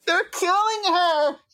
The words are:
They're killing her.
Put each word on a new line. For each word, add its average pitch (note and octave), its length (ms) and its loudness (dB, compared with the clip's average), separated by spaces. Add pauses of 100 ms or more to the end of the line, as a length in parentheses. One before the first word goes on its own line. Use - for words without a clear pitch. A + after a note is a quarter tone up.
They're F4+ 200 0
killing G#4 580 -2 (100)
her. D#4 440 0 (160)